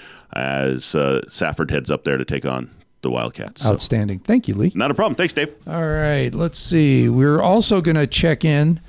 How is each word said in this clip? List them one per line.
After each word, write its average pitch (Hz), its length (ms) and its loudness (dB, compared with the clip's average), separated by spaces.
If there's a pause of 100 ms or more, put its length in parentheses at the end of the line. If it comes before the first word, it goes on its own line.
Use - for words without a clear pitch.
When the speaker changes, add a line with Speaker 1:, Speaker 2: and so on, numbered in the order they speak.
(340)
Speaker 1:
as, 67 600 -4
uh, 67 320 0
Safford 78 440 -4
heads 69 200 -4
up 71 140 -4
there 69 140 0
to 65 60 -4
take 69 200 -6
on 64 260 -6 (320)
the 64 80 -2
Wildcats. 58 520 -8
So. 113 80 0
Speaker 2:
Outstanding. 101 480 -2
Thank 233 300 0
you, - 60 -2
Lee. 117 200 0
Speaker 1:
Not 127 160 -2
a - 40 -2
problem. 190 200 0
Thanks, 175 180 -2
Dave. 147 200 -2 (140)
Speaker 2:
All 165 200 -4
right, 147 480 -2
let's 165 240 -4
see. 135 500 4
We're 135 320 4
also 196 400 4
gonna 156 280 2
check - 360 0
in 156 440 2